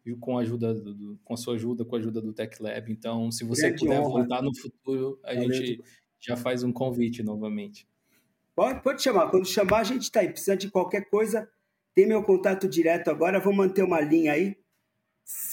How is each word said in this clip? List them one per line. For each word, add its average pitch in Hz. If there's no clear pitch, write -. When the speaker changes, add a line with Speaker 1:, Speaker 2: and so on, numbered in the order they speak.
Speaker 1:
viu, 120
com 123
a 123
ajuda 117
do, 101
do, 104
com -
a 120
sua 120
ajuda, 113
com 113
a 120
ajuda 110
do 110
Tech 110
Lab. 110
Então, 117
se 117
você 120
Speaker 2:
Grande 165
Speaker 1:
puder 143
Speaker 2:
honra. 143
Speaker 1:
voltar 123
no 139
futuro, 135
a 131
Speaker 2:
Valeu 123
Speaker 1:
gente 127
Speaker 2:
demais. 117
Speaker 1:
já 120
faz 123
um 123
convite 120
novamente. 107
Speaker 2:
Pode, 262
pode 269
chamar. 196
Quando 185
chamar, 202
a 226
gente 240
tá 220
aí. 180
Precisa -
de 190
qualquer 190
coisa, 214
tem 202
meu 220
contato 190
direto 165
agora. 165
Vou 190
manter 190
uma 180
linha 151
aí. 190